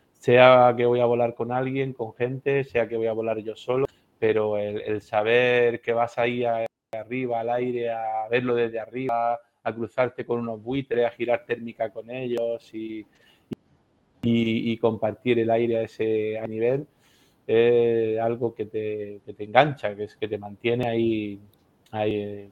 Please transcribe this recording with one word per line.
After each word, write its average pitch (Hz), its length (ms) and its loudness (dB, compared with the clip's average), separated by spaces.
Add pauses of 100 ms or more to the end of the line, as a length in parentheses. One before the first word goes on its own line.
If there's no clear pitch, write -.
(120)
Sea 123 640 8
que 120 80 2
voy 123 160 4
a 120 40 4
volar 120 280 2
con 117 180 -6
alguien, 131 400 -4
con 113 220 -8
gente, 135 500 -2
sea 117 240 0
que 113 80 -6
voy 113 120 -2
a 113 60 0
volar 113 260 -2
yo 107 160 -10
solo, 131 320 -2 (320)
pero 107 380 2
el, 104 240 -4
el 107 200 -4
saber 120 800 2
que 117 120 -2
vas 117 240 -2
ahí 120 280 0
a, 113 200 -2 (260)
arriba, 120 480 -6
al 113 120 -4
aire, 120 400 -2
a 110 380 -6
verlo 123 260 0
desde 113 240 0
arriba, 117 600 -2 (240)
a 117 100 -4
cruzarte 120 520 -4
con 120 140 -2
unos 113 220 -8
buitres, 120 440 -2
a 113 60 -2
girar 120 340 -2
térmica 117 460 -6
con 113 180 -14
ellos 117 640 -6
y, 110 320 -10 (1160)
y, 117 480 0
y 110 60 -4
compartir 113 640 0
el 113 120 0
aire 117 260 2
a 113 60 -2
ese, 110 540 -2
a 113 100 -8
nivel, 120 380 -2 (600)
es 113 720 4
algo 117 340 -2
que 107 120 -8
te, 104 600 -8
que 104 80 -14
te 107 120 -14
engancha, 120 500 2
que 104 80 -6
es, - 140 -10
que 110 100 -6
te 107 100 -6
mantiene 117 520 -4
ahí, 110 500 -2 (520)
ahí, 107 240 -2
eh, 101 360 -8